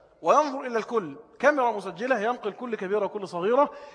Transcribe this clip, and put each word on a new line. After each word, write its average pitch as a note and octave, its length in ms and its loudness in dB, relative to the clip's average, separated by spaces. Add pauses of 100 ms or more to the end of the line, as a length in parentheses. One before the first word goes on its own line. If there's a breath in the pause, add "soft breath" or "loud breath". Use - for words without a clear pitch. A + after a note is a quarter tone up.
(220)
وينظر C4+ 400 4
إلى B3 160 -4
الكل، G3+ 380 -2 (240)
كاميرا C4 320 4
مسجلة G#3 480 -2
ينقل A3 340 -2
كل A#3+ 220 -6
كبيرة G3+ 300 -2
وكل F#3+ 220 -6
صغيرة A3+ 440 2 (240 loud breath)